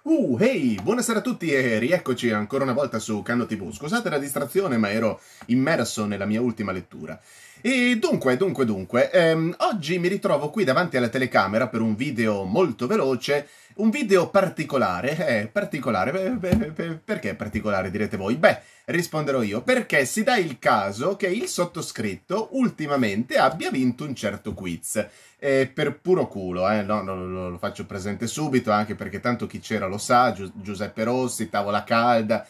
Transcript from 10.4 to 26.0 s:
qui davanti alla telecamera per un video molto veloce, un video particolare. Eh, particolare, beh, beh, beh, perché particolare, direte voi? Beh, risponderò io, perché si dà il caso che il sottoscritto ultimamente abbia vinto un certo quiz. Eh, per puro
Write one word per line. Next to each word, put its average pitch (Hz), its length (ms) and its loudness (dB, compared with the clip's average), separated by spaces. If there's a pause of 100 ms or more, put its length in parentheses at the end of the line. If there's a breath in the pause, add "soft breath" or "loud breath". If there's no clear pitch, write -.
qui 214 120 0
davanti 165 320 2
alla 123 140 2
telecamera 120 580 2
per 113 140 -2
un 113 140 2
video 110 500 0
molto 123 420 2
veloce, 143 640 0 (260 loud breath)
un 220 140 2
video 196 400 4
particolare. 139 1120 0
Eh, 104 60 -6
particolare, 127 640 -2
beh, 190 200 -2
beh, 185 240 0 (160)
beh, 165 320 -6
perché 175 320 -4
particolare, 104 560 -4
direte 101 240 -4
voi? 98 200 -2
Beh, 165 260 4 (240 loud breath)
risponderò 151 560 -2
io, 104 200 -2
perché 220 440 2
si 214 180 -2
dà 247 140 2
il 160 220 -2
caso 120 580 0
che 196 100 -2
il 202 220 -2
sottoscritto 170 1040 -4
ultimamente 143 840 0
abbia 175 320 2
vinto 127 360 0
un 139 100 -8
certo 101 380 -6
quiz. 95 520 -6 (360 loud breath)
Eh, 135 320 2
per 147 260 -4
puro 170 280 2